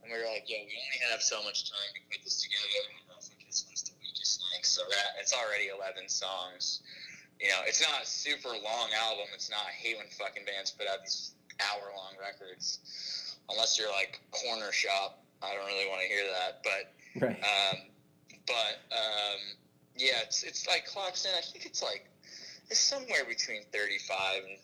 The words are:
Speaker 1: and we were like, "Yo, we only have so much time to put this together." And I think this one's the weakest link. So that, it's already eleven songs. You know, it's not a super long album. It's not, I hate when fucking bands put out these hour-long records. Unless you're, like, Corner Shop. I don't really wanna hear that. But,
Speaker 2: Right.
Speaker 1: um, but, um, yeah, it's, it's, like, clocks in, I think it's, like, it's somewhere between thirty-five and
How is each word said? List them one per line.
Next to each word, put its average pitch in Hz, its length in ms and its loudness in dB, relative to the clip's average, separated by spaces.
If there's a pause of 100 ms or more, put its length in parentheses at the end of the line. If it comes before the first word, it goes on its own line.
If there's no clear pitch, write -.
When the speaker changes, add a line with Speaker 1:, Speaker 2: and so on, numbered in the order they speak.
Speaker 1:
and 117 100 -8
we 117 80 -2
were 113 80 0
like, 107 160 -4
"Yo, 110 160 -4
we 104 160 -10
only 131 320 -4
have 113 100 2
so 110 220 2
much 104 240 -2
time 101 320 -4
to - 40 -12 (120)
put 104 100 -8
this 101 220 0
together." 101 480 0
And - 240 -20
I - 80 -18
think - 240 -16
this - 160 0
one's - 160 -6
the - 180 -8
weakest - 400 -2 (140)
link. - 100 -4
So - 240 4
that, 98 320 2
it's 101 140 2
already 104 400 0
eleven 95 340 -6
songs. 92 800 -4 (560)
You 98 80 6
know, 95 160 6
it's - 160 6
not 147 220 4
a - 20 -4
super 143 480 -2
long 110 400 0
album. 110 400 2
It's - 160 -6
not, 107 160 -2
I 87 80 -6
hate 113 240 -2
when 101 160 -10
fucking 101 320 -6
bands 98 240 -2
put - 180 -4
out 98 140 0
these - 320 -2 (260)
hour-long 101 600 0
records. 98 580 -6 (680)
Unless 113 280 4
you're, 107 140 2
like, 98 300 0 (100)
Corner 113 400 -2
Shop. 98 500 2 (200)
I 98 120 -4
don't 98 120 -4
really 98 240 2
wanna 92 180 0
hear 101 240 2
that. 92 320 -2
But, 98 300 0 (280)
Speaker 2:
Right. 117 220 2
Speaker 1:
um, 98 340 4 (720)
but, 110 340 2 (120)
um, 104 460 0 (580)
yeah, 127 260 6
it's, - 200 0
it's, - 240 -4
like, 175 180 4
clocks 190 400 -2
in, 190 120 2
I 170 40 0
think 170 240 -8
it's, - 180 -4
like, 104 260 -4 (600)
it's 214 100 6
somewhere 233 460 4
between 113 460 -2
thirty-five 98 720 0
and 95 200 -14